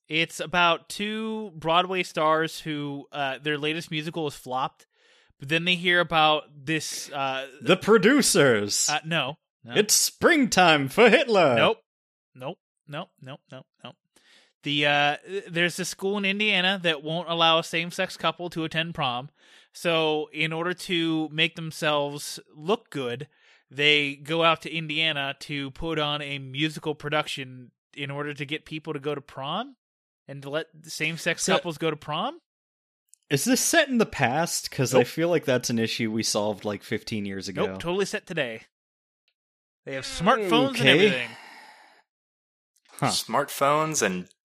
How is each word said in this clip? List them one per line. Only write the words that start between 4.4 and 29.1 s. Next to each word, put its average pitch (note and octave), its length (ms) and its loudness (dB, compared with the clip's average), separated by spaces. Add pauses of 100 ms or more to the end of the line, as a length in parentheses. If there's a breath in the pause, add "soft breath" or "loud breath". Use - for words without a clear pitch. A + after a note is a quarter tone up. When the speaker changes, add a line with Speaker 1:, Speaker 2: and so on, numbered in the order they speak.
Speaker 1:
but C3+ 120 -14
then E3 160 0
they F3+ 100 4
hear F3 240 2
about D#3 460 4 (200)
this, - 460 -4
uh, C3+ 340 -4 (160)
Speaker 2:
The E3 160 4
Producers. E3 1120 4
Speaker 1:
Uh, D3+ 160 0
no, D#3 320 -4 (260)
no. A#2 120 -14
Speaker 2:
It's G#3 180 4
springtime F#3 960 4
for A3+ 180 6
Hitler. G#3 480 6
Speaker 1:
Nope. E3+ 220 4 (560)
Nope. C3+ 240 -12 (300)
Nope. D3 220 -12 (120)
Nope. C3+ 200 -16 (100)
Nope. C3 160 -18 (160)
Nope. B2 120 -18 (680 soft breath)
The, D3 240 2
uh, D3 300 4 (300)
there's E3+ 280 0
this F3+ 140 -6
school G3 280 -4
in G3 80 -2
Indiana G3 560 0
that D#3+ 220 -2
won't D#3+ 260 -4
allow E3 300 4
a E3 40 0
same-sex F3 540 -4
couple F3 320 -4
to E3 140 -6
attend D#3+ 320 -4
prom. C3 340 -6 (440 soft breath)
So D#3 600 0
in D#3+ 180 -2
order E3+ 220 -4
to E3 580 -2
make D#3+ 240 0
themselves D3+ 840 -4 (120)
look E3 380 -4
good, C3+ 380 -6 (420 soft breath)
they C#3+ 460 2
go D3+ 280 -2
out D#3+ 200 2
to D3+ 120 -10
Indiana D3+ 680 -4
to C#3 280 -8
put D#3+ 300 -6
on D3 240 -4
a C#3 160 -8
musical D3 560 -4
production C3+ 760 -6 (240)
in C#3 160 -10
order D3 240 -8
to C#3+ 100 -10
get D3+ 220 -8
people D#3 280 -10
to D3 60 -8
go D3 140 -6